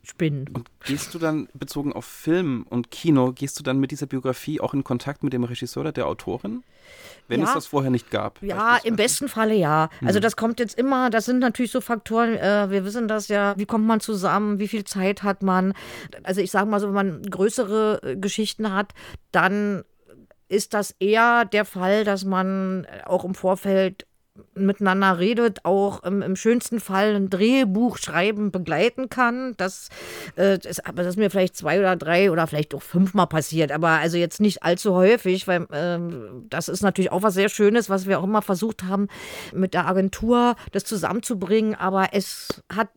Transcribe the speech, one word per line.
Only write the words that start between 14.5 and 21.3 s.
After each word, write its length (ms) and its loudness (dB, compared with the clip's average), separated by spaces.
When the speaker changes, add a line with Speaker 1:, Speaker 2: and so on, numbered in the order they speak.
Speaker 1:
wie 100 -2
viel 160 -4
Zeit 380 -2
hat 200 -2
man. 300 2
Also 160 -2
ich 120 0
sag 180 2
mal 100 2
so, 80 -2
wenn 60 -2
man 300 -2
größere, 800 0
äh, 120 -4
Geschichten 580 -4
hat, 200 -2
dann 500 0
ist 260 -2
das 280 -2
eher 420 4